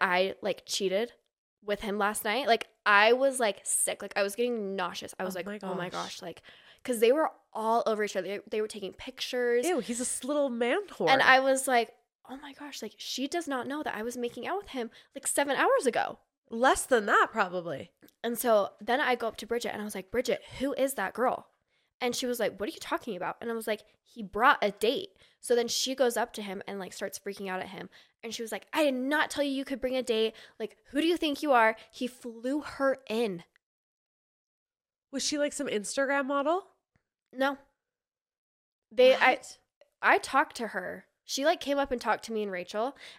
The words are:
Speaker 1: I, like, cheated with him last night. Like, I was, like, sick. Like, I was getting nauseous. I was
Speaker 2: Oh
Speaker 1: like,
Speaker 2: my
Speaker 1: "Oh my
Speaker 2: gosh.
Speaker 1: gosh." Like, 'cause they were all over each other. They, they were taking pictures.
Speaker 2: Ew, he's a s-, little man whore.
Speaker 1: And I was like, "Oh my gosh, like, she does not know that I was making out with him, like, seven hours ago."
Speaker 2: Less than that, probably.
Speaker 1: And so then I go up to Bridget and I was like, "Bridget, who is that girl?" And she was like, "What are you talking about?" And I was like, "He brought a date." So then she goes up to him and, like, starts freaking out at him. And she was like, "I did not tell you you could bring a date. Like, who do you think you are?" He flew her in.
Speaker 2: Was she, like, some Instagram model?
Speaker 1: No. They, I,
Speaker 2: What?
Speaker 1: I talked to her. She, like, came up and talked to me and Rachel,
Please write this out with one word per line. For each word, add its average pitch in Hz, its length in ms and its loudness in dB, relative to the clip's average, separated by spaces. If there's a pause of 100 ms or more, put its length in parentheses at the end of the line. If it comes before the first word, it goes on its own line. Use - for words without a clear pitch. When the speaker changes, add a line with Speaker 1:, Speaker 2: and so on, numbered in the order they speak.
Speaker 1:
I, 185 400 2
like, 190 240 -4
cheated 196 480 -2 (500)
with 202 200 -4
him 208 160 -4
last 208 260 -2
night. 226 220 -2
Like, 226 220 4 (180)
I 208 260 8
was, 254 260 4
like, 214 260 0
sick. - 360 -2
Like, 202 160 -10
I 202 60 2
was 202 120 -2
getting 233 420 -2
nauseous. 185 420 -6
I 185 60 -4
was 185 120 -6
Speaker 2:
Oh 175 40 -6
Speaker 1:
like, 185 60 -10
Speaker 2:
my 208 160 -10
Speaker 1:
"Oh 185 120 -6
my 180 160 -6
Speaker 2:
gosh. 175 300 -8
Speaker 1:
gosh." - 20 -14
Like, 170 180 -14 (420)
'cause 240 180 -4
they 233 120 8
were 311 180 2 (220)
all 226 320 0
over 214 180 0
each 208 140 -4
other. 185 100 -4
They, 196 140 -8 (100)
they 220 120 -4
were 220 60 -4
taking 196 260 -10
pictures. 247 720 -2
Speaker 2:
Ew, 339 140 2
he's 233 200 -6
a - 20 -4
s-, - 220 -6
little 285 240 0
man 247 400 0
whore. 240 220 2
Speaker 1:
And 269 120 6
I 262 180 12
was 269 280 2
like, 233 240 2 (360)
"Oh 254 100 -14
my 285 160 -16
gosh, 277 280 -14
like, 214 140 -10
she - 320 -4
does 339 180 -4
not 254 220 -4
know 294 140 -4
that 254 120 -4
I 214 80 -6
was 247 140 -6
making 240 320 -6
out 349 80 -2
with 415 140 -8
him, 233 200 -6 (240)
like, 277 120 -12
seven 285 300 0
hours 403 300 2
ago." 190 320 0 (320)
Speaker 2:
Less 254 360 2
than 220 200 2
that, 339 260 4
probably. 180 580 -4 (340)
Speaker 1:
And 233 140 -4
so 220 320 4 (100)
then 240 200 0
I 254 140 0
go 240 140 -4
up 208 100 -8
to 220 80 -12
Bridget 233 260 -4
and 208 100 -8
I - 20 -8
was 214 100 -10
like, 190 160 -12
"Bridget, 233 320 -2 (160)
who 277 160 -2
is 269 200 0
that 190 200 -4
girl?" 233 340 -2 (520)
And 247 160 -2
she 262 100 -4
was 240 140 -4
like, 190 180 -2
"What 208 100 -6
are 330 40 -8
you - 80 -18
talking 262 360 -6
about?" 160 240 -6
And 233 100 -6
I 233 40 -4
was 220 140 -8
like, 214 140 -4 (200)
"He - 220 -16
brought 220 380 4
a 202 100 2
date." - 380 0 (300)
So - 160 0
then 240 120 2
she 254 260 -2
goes 240 220 2
up 226 180 -2
to 220 80 -8
him 196 260 -8
and, 202 100 -8
like, 190 140 -10
starts 202 260 -8
freaking 202 300 -10
out 185 120 -4
at 190 80 -10
him. 190 200 -14 (360)
And 226 100 -10
she 240 80 -8
was 226 100 -10
like, - 200 -10
"I 311 120 2
did 277 100 4
not 277 360 0
tell 285 140 -2
you 285 60 0
you 269 140 -4
could 269 160 -6
bring 262 160 -2
a 254 60 0
date. 220 320 0 (260)
Like, 214 160 -8 (140)
who 277 100 -2
do 320 60 2
you 339 100 2
think 294 260 -2
you 302 100 2
are?" 226 240 6 (160)
He 254 140 -6
flew 247 540 -6
her 269 380 -2 (100)
in. 214 360 -4 (1700)
Speaker 2:
Was 269 140 -4
she, 294 140 -2
like, 285 140 0
some 285 140 -6
Instagram 269 600 -2
model? 285 400 0 (680)
Speaker 1:
No. 269 260 -2 (1300)
They, 254 240 8
I, 254 160 6
Speaker 2:
What? - 280 -4 (420)
Speaker 1:
I 247 180 6
talked - 380 0
to 226 120 -6
her. 180 380 -10 (180)
She, 269 200 -4
like, 330 160 2
came 285 180 -2
up 277 140 -2
and 240 80 -2
talked - 240 -2
to 220 80 -10
me 214 100 -4
and 202 100 -6
Rachel, 208 440 -6 (220)